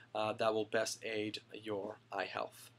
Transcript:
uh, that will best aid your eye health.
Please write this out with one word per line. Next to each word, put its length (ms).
uh, 200
that 200
will 120
best 380
aid 360
your 460
eye 140
health. 520